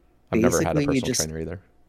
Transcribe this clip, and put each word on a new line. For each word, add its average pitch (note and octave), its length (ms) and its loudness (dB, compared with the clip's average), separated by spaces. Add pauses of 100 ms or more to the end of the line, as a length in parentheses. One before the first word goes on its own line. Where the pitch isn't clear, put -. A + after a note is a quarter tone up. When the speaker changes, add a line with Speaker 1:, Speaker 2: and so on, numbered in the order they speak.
(320)
Speaker 1:
I've A2+ 80 4
never - 220 2
had E2+ 140 2
a D3 40 2
Speaker 2:
Basically, C#3+ 40 2
you - 20 -2
Speaker 1:
personal C3 220 0
Speaker 2:
just B2 120 0
Speaker 1:
trainer D#2 200 -6
either. D#2+ 200 -8 (280)